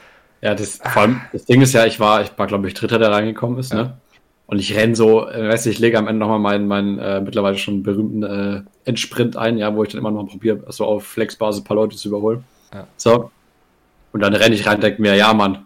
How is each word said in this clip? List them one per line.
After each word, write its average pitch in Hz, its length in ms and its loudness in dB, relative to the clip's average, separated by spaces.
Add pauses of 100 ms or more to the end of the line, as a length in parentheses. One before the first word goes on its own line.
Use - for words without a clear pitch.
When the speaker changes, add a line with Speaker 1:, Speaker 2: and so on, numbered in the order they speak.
(400)
Speaker 1:
Ja, 104 160 0
das, 101 240 -8
Speaker 2:
Ah. - 100 -8
Speaker 1:
vor 110 120 4
allem, 123 180 2 (120)
das - 120 -10
Ding 127 160 6
ist 131 120 6
ja, 113 140 6
ich 113 140 -2
war, 107 220 4
ich 101 140 -8
war, 101 120 -2
glaub 101 180 -2
ich, 92 80 -8
Dritter, 113 240 -2
der 110 140 4
reingekommen 110 480 -2
ist, 127 120 -8
Speaker 2:
Ja. 107 100 -2
Speaker 1:
ne? 127 140 -8 (500)
Und 104 120 -4
ich 95 180 -6
renn 113 180 2
so, 110 340 4
äh, 110 200 -6
weißt 113 180 0
du, 113 40 0
ich 101 80 -2
lege 113 200 2
am 104 100 -2
Ende 110 100 -2
nochmal 107 220 0
meinen, 101 260 0
meinen, 101 320 -2
äh, 98 220 -4
mittlerweile 98 380 -2
schon 98 260 -4
berühmten, 104 400 -2
äh, 101 380 -6 (220)
Endsprint 117 520 -4
ein, 117 200 -2
ja, 107 180 -2
wo 107 100 0
ich 101 60 -10
dann 104 100 -8
immer 110 100 -4
noch 104 140 -6
mal 95 60 -14
probier, 107 380 -4
so - 160 -6
auf 104 220 -2
Flexbasis 107 560 -4
ein - 20 -16
paar 104 120 -2
Leute 107 200 -2
zu - 120 -10
überholen. 110 360 -4 (300)
Speaker 2:
Ja. 98 120 -18 (100)
Speaker 1:
So. 117 340 2 (840)
Und 107 80 -4
dann 101 140 2
renn 110 180 4
ich 104 140 -2
rein 104 100 2
und 104 60 -4
denk 104 160 0
mir, 104 180 4
„Ja, 107 160 6
Mann, 101 340 0